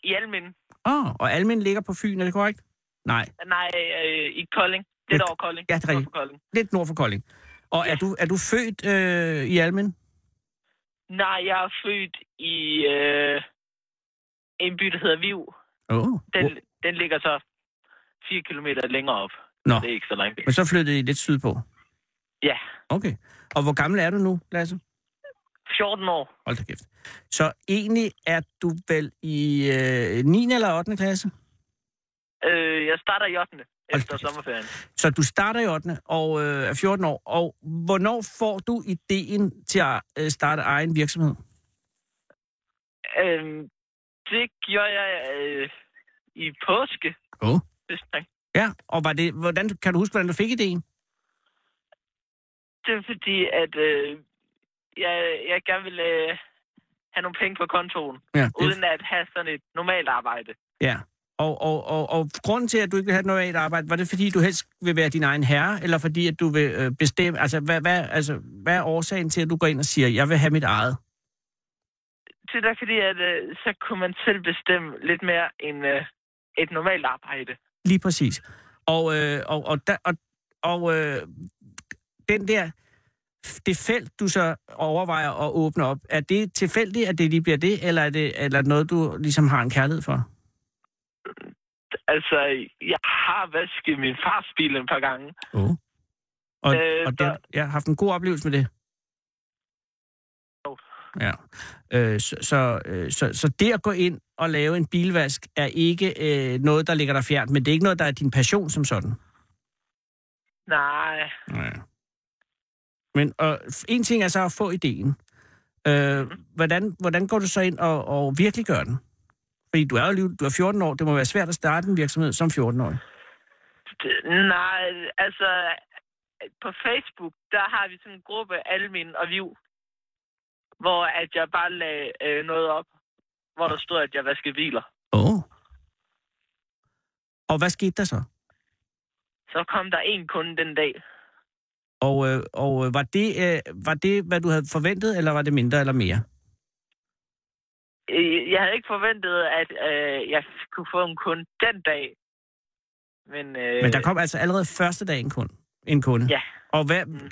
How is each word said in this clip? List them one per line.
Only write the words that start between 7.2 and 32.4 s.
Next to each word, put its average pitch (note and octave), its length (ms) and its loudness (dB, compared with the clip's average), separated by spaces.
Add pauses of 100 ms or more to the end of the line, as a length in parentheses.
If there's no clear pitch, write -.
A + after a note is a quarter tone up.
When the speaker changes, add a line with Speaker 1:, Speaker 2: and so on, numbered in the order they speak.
Speaker 2:
Og E3+ 160 2
Speaker 1:
Ja. E3 60 0
Speaker 2:
er D3+ 40 0
du, F#3+ 220 -2
er E3 80 2
du F#3 100 0 (140)
født, A3+ 360 0
øh, F3 600 2
i F3 120 4
Almind? F#3 340 2 (1160)
Speaker 1:
Nej, F#3+ 280 0 (120)
jeg F#3 140 0
er G3 80 -6 (120)
født G3+ 320 -4 (220)
i, D#3 560 -2
øh, C#3+ 480 0 (1160)
en F3+ 160 -2
by, G3 80 -2
der F3 140 -2
hedder D#3+ 220 2
Viv. G3 340 -6 (360)
Speaker 2:
Åh. A2+ 140 2 (300)
Speaker 1:
Den, F#3 120 2
Speaker 2:
Hvor D3 140 -4 (220)
Speaker 1:
den F3 120 -2
ligger E3 240 -2
så D3 220 0 (880)
fire F3+ 140 -4
kilometer C#3+ 460 -4
længere C3+ 280 -2
op. G2 140 -6 (360)
Speaker 2:
Nå. B2+ 80 6
Speaker 1:
Det A2+ 160 0
er A#2 40 -4
ikke G#2+ 140 -8
så A2 60 -4
langt. G2+ 320 -4
Speaker 2:
Men C3 60 4
så F3+ 180 4
flyttede D3 280 2
I C3+ 40 0
lidt C3+ 160 0
sydpå? C3+ 420 0 (800)
Speaker 1:
Ja. C#3+ 140 0 (320)
Speaker 2:
Okay. F3 260 -2 (420)
Og C#3+ 60 2
hvor D3 120 2
gammel D#3+ 260 2
er E3 100 4
du G3 80 0
nu, F#3 220 2 (120)
Lasse? E3+ 280 -4 (960)
Speaker 1:
Fjorten G3+ 300 -2
år. D#3+ 380 -4
Speaker 2:
Hold A#2 100 -2
da - 80 -10
kæft. - 180 -12 (480)
Så D#3 220 2 (160)
egentlig G#3+ 420 2 (160)
er E3 140 2 (220)
du F3 80 2 (180)
vel D3+ 240 0 (100)
i, D3 540 0
øh, B2+ 480 0
niende A#3 300 6
eller G#3+ 240 2
ottende G3+ 180 -4
klasse? F#3+ 340 -2 (1120)